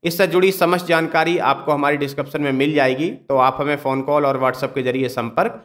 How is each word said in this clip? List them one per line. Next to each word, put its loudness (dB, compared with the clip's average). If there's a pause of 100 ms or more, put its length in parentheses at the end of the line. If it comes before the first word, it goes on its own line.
इससे 0
जुड़ी 2
समस्त 0
जानकारी 2
आपको 0
हमारी 0
डिस्क्रिप्शन -4
में 0
मिल 2
जाएगी, 2
तो -4
आप 4
हमें 0
फ़ोन -2
कॉल 2
और 0
WhatsApp -2
के -2
जरिए 0
संपर्क -2